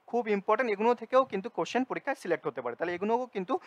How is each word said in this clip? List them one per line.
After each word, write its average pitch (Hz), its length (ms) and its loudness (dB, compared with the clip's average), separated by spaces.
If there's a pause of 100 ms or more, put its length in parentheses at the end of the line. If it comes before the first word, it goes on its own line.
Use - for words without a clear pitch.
খুব 226 220 -2
ইম্পর্টেন্ট, 214 440 2
এগুলো 220 220 2
থেকেও 254 300 4
কিন্তু 214 240 -4
কোশ্চেন 165 360 -2
পরীক্ষায় - 320 -4
সিলেক্ট 165 300 -2
হতে 139 160 -6
পারে, 120 140 -4
তাহলে 175 180 -2
এগুলোকেও 226 320 0
কিন্তু 233 400 -4